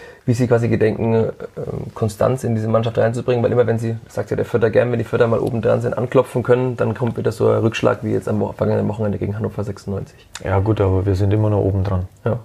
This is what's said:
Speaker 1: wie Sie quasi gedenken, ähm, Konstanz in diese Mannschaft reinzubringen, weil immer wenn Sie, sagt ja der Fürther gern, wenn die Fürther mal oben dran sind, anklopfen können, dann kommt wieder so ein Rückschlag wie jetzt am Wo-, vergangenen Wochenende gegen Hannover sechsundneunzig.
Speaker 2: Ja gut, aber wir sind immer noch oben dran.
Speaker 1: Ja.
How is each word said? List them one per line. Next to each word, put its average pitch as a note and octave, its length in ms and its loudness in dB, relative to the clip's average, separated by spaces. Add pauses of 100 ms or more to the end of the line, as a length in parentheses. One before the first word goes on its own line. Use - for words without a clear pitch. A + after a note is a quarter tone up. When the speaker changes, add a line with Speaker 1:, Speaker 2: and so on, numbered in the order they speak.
(260)
Speaker 1:
wie B2 80 2
Sie A#2+ 120 2
quasi A#2 220 2
gedenken, A2+ 460 2
ähm, - 800 -4
Konstanz A2+ 500 0
in A#2 100 0
diese A2 140 -2
Mannschaft A2+ 300 0
reinzubringen, A#2 440 0
weil G#2 80 0
immer A#2+ 160 2
wenn A#2 120 0
Sie, A2+ 180 -4 (120)
sagt - 200 -8
ja A2 80 -4
der G#2+ 80 -2
Fürther A2+ 240 0
gern, A2+ 240 2
wenn A#2+ 60 0
die A2 80 -4
Fürther A#2+ 200 2
mal A2+ 120 2
oben A#2 240 -2
dran A2+ 180 2
sind, A2+ 160 -4
anklopfen A#2+ 460 0
können, B2 340 2
dann A#2 160 0
kommt A2+ 240 -2
wieder A2 160 -2
so A2 160 0
ein A2 120 2
Rückschlag A2 440 0
wie G#2+ 80 -2
jetzt G#2+ 160 -2
am G#2+ 100 0
Wo-, G#2 140 -2
vergangenen G#2 360 0
Wochenende G#2 280 -2
gegen G2+ 200 -4
Hannover G#2 280 -6
sechsundneunzig. - 640 -10 (160)
Speaker 2:
Ja G2 140 2
gut, G#2 240 2
aber F#2+ 240 2
wir G2+ 80 4
sind G2 180 2
immer G#2+ 160 2
noch G#2 120 2
oben G2 220 2
dran. F#2 260 -2 (180)
Speaker 1:
Ja. A#2 180 0